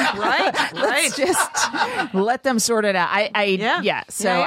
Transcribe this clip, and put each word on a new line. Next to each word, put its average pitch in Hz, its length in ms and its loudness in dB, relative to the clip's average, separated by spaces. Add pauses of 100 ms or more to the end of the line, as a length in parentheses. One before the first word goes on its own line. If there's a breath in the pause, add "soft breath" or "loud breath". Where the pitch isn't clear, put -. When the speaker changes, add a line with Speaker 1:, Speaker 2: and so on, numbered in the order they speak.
(160)
Speaker 1:
Right, 277 360 0 (220)
Speaker 2:
Let's - 0 -
Speaker 1:
right. 269 420 0
Speaker 2:
just 349 960 -2
let 220 300 0
them 262 140 2
sort 220 260 2
it 202 100 2
out. 175 160 2
I, 202 240 0
I, 214 100 0
Speaker 1:
Yeah. 208 380 0
Speaker 2:
yeah. 170 260 0
So 196 200 -4
Speaker 1:
Yeah, 180 120 2
yeah. 165 60 2